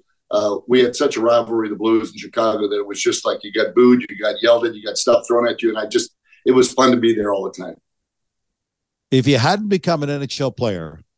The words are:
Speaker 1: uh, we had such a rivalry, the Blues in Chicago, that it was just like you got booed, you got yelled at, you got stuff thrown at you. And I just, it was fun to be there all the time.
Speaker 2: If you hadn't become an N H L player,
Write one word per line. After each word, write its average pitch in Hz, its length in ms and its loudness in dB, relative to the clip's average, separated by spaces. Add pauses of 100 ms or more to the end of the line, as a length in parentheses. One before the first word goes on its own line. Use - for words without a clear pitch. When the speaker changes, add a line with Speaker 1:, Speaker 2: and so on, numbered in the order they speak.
(300)
Speaker 1:
uh, 104 280 0 (100)
we 127 120 4
had 120 140 2
such 143 220 -2
a 113 60 -4
rivalry, 113 480 0
the 104 40 -8
Blues 110 380 0
in - 60 -18
Chicago, 104 500 -2
that 104 80 -4
it 101 100 -4
was 101 140 -10
just - 240 -2
like - 180 -4
you 101 100 -14
got 107 220 -2
booed, 123 340 6
you 104 100 -14
got 104 240 -4
yelled 117 240 4
at, 110 80 -4
you 104 100 -16
got 101 140 -6
stuff - 280 2
thrown 120 220 2
at - 140 -4
you. 113 80 0
And 107 80 -4
I 110 80 -4
just, - 280 -4 (300)
it 131 80 4
was 127 200 4
fun 127 180 4
to 120 80 2
be 113 160 2
there 104 180 -2
all 95 120 -4
the 95 180 -10
time. - 140 -14 (1300)
Speaker 2:
If 131 160 2
you 139 120 4
hadn't 202 300 0
become 170 340 0
an 143 80 -4
N 143 120 -6
H 139 180 -8
L 135 120 -2
player, 82 480 -6 (180)